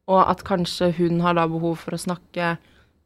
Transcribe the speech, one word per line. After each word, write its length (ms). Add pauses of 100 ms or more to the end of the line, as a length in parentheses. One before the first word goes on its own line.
og 200
at 160
kanskje 500
hun 260
har 140
da 140
behov 300
for 180
å 60
snakke, 560 (480)